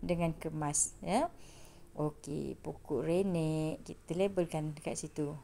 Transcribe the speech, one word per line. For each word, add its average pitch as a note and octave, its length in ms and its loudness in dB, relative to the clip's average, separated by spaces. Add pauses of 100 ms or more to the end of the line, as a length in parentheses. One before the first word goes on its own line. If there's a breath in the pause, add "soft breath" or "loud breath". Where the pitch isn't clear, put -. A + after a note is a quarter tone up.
dengan E3+ 320 2
kemas, D3+ 720 0
ya. B3+ 240 4 (640 loud breath)
Okey, D3 680 -2
pokok D3+ 440 -2
renek, D#3+ 800 2
kita - 320 -6
labelkan E3+ 560 2
dekat D#3 320 -6
situ D3+ 380 -4